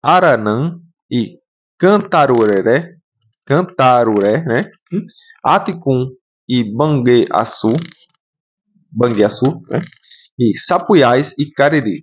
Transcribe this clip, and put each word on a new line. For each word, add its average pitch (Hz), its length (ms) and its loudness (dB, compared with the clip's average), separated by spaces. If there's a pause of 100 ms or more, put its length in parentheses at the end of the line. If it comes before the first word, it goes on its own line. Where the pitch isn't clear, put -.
Aranã 143 720 2 (320)
e 120 300 -4 (400)
Cantaruré. 135 1160 2 (520)
Cantaruré, 123 960 2
né? 131 180 -2 (320)
Hum? 196 120 -6 (380)
Aticum 143 680 -2 (400)
e 123 140 0 (120)
Bangueaçu. 120 960 0 (1160)
Bangueaçu, 113 540 0 (260)
né? - 80 -4 (580)
E 117 200 0
Sapuiás 147 840 0
e 147 140 -4
Cariri. 139 500 0